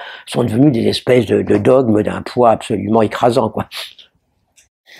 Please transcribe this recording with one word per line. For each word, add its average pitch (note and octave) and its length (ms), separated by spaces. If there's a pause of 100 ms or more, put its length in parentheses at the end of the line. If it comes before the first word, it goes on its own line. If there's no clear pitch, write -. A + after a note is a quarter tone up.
(240)
sont - 180
devenues A#2+ 280
des A2+ 160
espèces A#2 400
de, G#2 160
de G2+ 160
dogmes A2+ 440
d'un F#2 200
poids A#2+ 280
absolument G#2+ 520
écrasant, G#2 240 (240)
quoi. - 140 (1400)